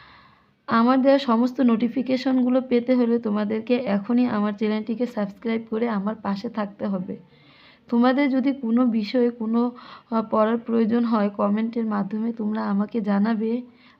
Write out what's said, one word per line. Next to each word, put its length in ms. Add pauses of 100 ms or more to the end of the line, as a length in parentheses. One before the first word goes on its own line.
(680)
আমার 340
দেওয়া 180
সমস্ত 420
নোটিফিকেশনগুলো 1000
পেতে 340
হলে 240
তোমাদেরকে 560
এখনই 500
আমার 280
চ্যানেলটিকে 520
সাবস্ক্রাইব 640
করে 200
আমার 260
পাশে 340
থাকতে 360
হবে। 300 (720)
তোমাদের 400
যদি 240
কোনো 320
বিষয়ে 440
কোনো, 420 (400)
আহ, 100 (100)
পড়ার 260
প্রয়োজন 460
হয়, 260
কমেন্টের 560
মাধ্যমে 480
তোমরা 360
আমাকে 320
জানাবে, 600 (380)